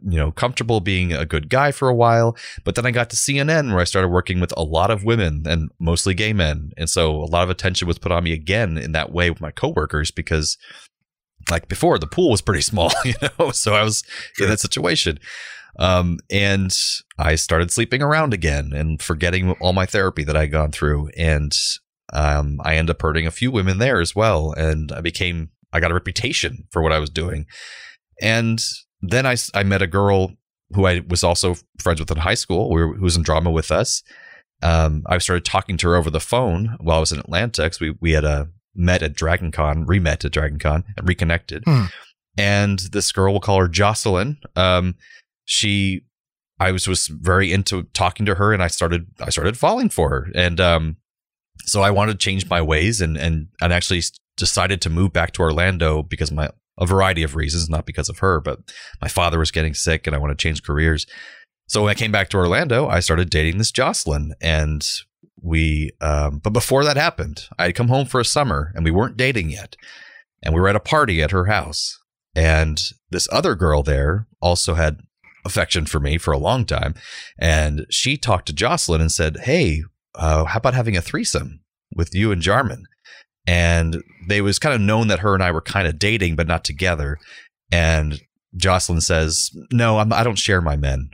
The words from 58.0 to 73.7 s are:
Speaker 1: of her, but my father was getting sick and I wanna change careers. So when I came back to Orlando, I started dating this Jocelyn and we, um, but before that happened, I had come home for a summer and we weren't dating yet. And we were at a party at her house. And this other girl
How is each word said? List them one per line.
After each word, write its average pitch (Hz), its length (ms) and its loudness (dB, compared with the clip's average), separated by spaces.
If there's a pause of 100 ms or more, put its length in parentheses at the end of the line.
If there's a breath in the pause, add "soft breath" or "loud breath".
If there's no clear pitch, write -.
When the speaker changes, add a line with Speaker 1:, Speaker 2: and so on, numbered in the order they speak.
Speaker 1:
of - 80 -14
her, 90 220 2
but - 200 -6 (400 loud breath)
my - 80 -6
father 85 300 0
was 80 120 0
getting 78 220 -2
sick 80 340 -2
and 78 80 -2
I 73 40 0
wanna 73 160 -2
change 78 280 -4
careers. 78 440 0 (600 loud breath)
So 107 160 0
when 104 80 2
I 101 40 2
came 110 180 -2
back 98 180 0
to 104 60 0
Orlando, 120 520 2
I 87 120 2
started 82 300 0
dating 80 280 0
this 110 140 0
Jocelyn 73 720 -2
and 78 440 0 (540)
we, 78 520 0 (100)
um, 73 360 0
but 104 140 -2
before 131 320 2
that 143 140 2
happened, - 480 -4 (120)
I 87 60 0
had 90 100 0
come 120 140 0
home 135 180 2
for 127 140 0
a 113 60 2
summer 90 480 -2
and 85 100 -2
we 80 60 4
weren't 104 260 0
dating 120 340 0
yet. - 240 -12 (680 loud breath)
And 80 120 0
we 85 60 4
were 95 80 4
at 101 80 2
a 104 40 0
party 113 420 2
at 76 100 0
her 90 140 2
house. 82 520 -2 (380)
And 80 440 2 (300)
this 85 220 -2
other 143 220 2
girl 76 280 2